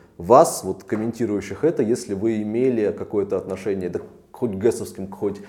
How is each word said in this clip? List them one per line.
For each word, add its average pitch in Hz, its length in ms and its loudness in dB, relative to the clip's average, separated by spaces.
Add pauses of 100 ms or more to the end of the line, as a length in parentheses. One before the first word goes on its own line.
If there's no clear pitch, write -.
(180)
вас, 123 440 6
вот, 92 220 -6
комментирующих 104 800 -2
это, 156 180 2
если 110 300 0
вы 107 300 0
имели 113 500 0
какое-то 98 460 -2
отношение, 95 500 -4
да, 90 120 -6 (300)
хоть 123 200 -4
к 95 80 -6
гэсовским, 98 520 -2
хоть 98 380 -4